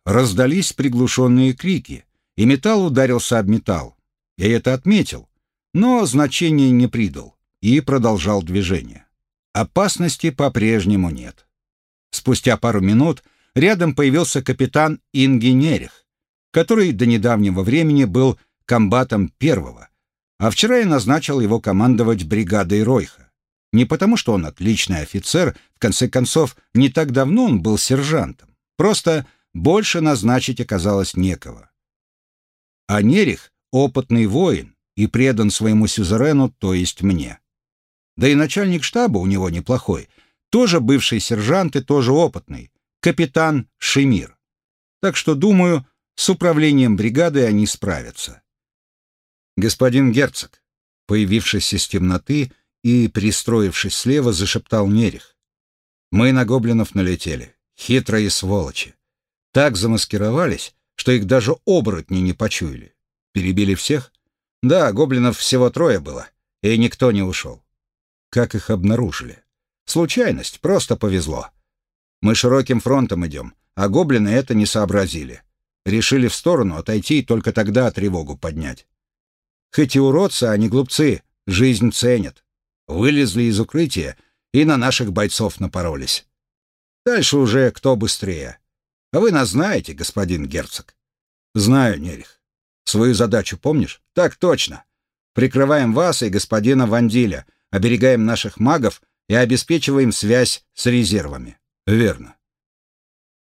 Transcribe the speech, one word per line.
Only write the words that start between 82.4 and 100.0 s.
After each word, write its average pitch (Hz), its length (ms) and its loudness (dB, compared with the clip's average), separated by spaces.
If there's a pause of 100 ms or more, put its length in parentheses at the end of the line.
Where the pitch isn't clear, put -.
Вылезли 120 580 0
из 110 180 0
укрытия 110 560 -4 (340)
и 147 140 4
на 156 100 2
наших 123 380 -2
бойцов 104 480 -4
напоролись. 87 680 -6 (800)
Дальше 180 320 0
уже 127 340 2
кто 135 240 0
быстрее. 92 640 -6 (540)
А 160 80 0
вы 226 100 2
нас 131 200 0
знаете, 135 420 -2
господин 82 520 -6
герцог?» - 500 -10 (600)
«Знаю, 110 420 2
Нерих. 76 440 -14 (420)
Свою 117 300 2
задачу 101 440 -2
помнишь?» - 440 -2 (100)
«Так - 240 0
точно. - 480 -2 (500)
Прикрываем 131 600 2
вас 160 300 0
и 107 60 -2
господина 110 580 0
Вандиля — 113 580 0 (240)
оберегаем 113 560 2
наших 113 360 -4
магов 127 400 0 (260)
и 104 80 0
обеспечиваем 127 800 0